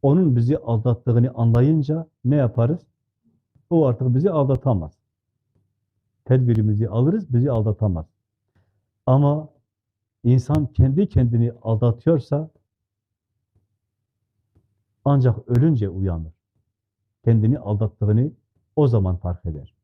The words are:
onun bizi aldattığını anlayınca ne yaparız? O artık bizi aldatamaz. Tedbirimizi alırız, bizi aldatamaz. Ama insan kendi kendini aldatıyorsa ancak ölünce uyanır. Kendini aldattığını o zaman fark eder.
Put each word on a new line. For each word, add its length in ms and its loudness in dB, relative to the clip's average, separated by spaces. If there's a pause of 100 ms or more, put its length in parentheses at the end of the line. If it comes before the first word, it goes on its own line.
onun 340 2
bizi 220 0
aldattığını 760 -2
anlayınca 720 0 (180)
ne 100 2
yaparız? 460 0 (880)
O 160 2
artık 300 0
bizi 160 0
aldatamaz. 600 -2 (1300)
Tedbirimizi 640 0
alırız, 440 -2
bizi 180 0
aldatamaz. 540 -2 (1000)
Ama 440 0 (760)
insan 500 0
kendi 360 2
kendini 420 0
aldatıyorsa 960 -2 (2500)
ancak 440 2
ölünce 400 2
uyanır. 440 -6 (880)
Kendini 360 2
aldattığını 720 -2 (440)
o 120 2
zaman 300 0
fark 280 -8
eder. 380 -12